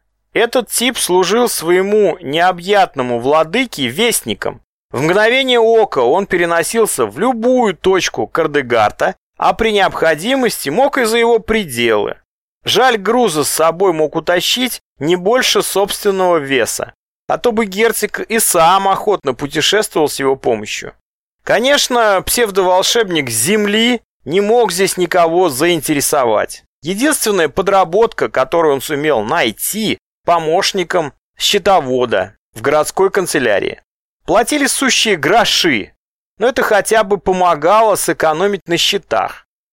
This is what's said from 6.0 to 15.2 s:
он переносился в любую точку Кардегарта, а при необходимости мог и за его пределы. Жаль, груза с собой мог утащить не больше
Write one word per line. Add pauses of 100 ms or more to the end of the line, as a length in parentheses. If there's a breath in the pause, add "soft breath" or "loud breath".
он
переносился
в
любую
точку
Кардегарта, (220)
а
при
необходимости
мог
и
за
его
пределы. (440)
Жаль,
груза
с
собой
мог
утащить (160)
не
больше